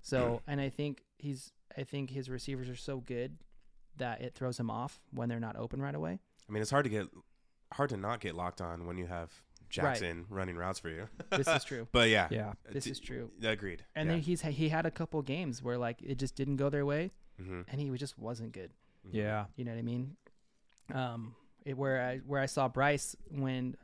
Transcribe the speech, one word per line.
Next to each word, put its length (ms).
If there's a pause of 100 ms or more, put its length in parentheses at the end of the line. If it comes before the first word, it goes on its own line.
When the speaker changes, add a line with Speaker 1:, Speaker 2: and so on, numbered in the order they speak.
Speaker 1:
So, 420
Speaker 2:
<clears throat> 40
Speaker 1:
and 120
I 100
think 340 (160)
he's, 320 (260)
I 60
think 260
his 180
receivers 400
are 80
so 260
good 360 (600)
that 240
it 120
throws 260
him 120
off 280 (120)
when 180
they're 100
not 180
open 220
right 140
away. 240 (320)
Speaker 2:
I 20
mean, 120
it's 80
hard 140
to 40
get, 160 (680)
hard 200
to 60
not 220
get 140
locked 280
on 260
when 100
you 80
have 260 (460)
Speaker 1:
Right. 160
Speaker 2:
Jackson 340
running 300
routes 220
for 100
you. 180 (120)
<laughs> 100
Speaker 1:
This 180
is 160
true. 300
Speaker 2:
But 160
yeah. 200
Speaker 3:
Yeah. 240 (160)
Speaker 1:
This 140
Speaker 2:
D-, 80
Speaker 1:
is 80
true. 320 (100)
Speaker 2:
agreed. 440 (100)
Speaker 1:
And 140
Speaker 2:
Yeah. 60
Speaker 1:
then 60
he's, 200
he 260
had 180
a 60
couple 300
games 420
where, 140
like, 240
it 180
just 160
didn't 220
go 120
their 160
way, 280 (280)
Speaker 2:
Mm-hmm. 280
Speaker 1:
and 100
he 180
just 220
wasn't 320
good. 200 (360)
Speaker 2:
Mm-hmm. 80
Speaker 3:
Yeah. 300 (100)
Speaker 1:
You 80
know 80
what 60
I 60
mean? 340 (760)
Um, 420 (280)
it, 140
where 280
I, 120
where 240
I 60
saw 200
Bryce 480 (140)
when 540